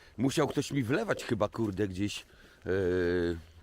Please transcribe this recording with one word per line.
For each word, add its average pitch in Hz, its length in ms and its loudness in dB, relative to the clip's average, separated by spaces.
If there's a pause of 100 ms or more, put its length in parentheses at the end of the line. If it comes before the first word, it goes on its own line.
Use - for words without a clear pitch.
(180)
Musiał 135 300 2
ktoś - 240 -2
mi 139 120 0
wlewać 156 400 0
chyba, 104 260 0
kurde, 104 380 -2
gdzieś, 95 380 -4 (400)
yy, 90 720 2 (260)